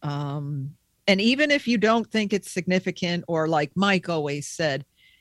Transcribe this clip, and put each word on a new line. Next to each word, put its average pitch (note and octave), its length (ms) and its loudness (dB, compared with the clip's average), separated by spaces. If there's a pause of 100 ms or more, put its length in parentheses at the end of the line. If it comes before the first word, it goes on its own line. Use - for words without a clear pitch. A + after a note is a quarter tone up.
um, C#3+ 720 -6 (320)
and F#3+ 120 4
even C4+ 300 2
if C#4+ 160 2
you A#3 120 2
don't A3 320 2
think G#3+ 220 0
it's G3 200 -4
significant, F3+ 760 -2
or D#3+ 220 0
like D3+ 260 0
Mike F#3+ 340 2
always D3 380 -4
said, C#3+ 380 -2 (360)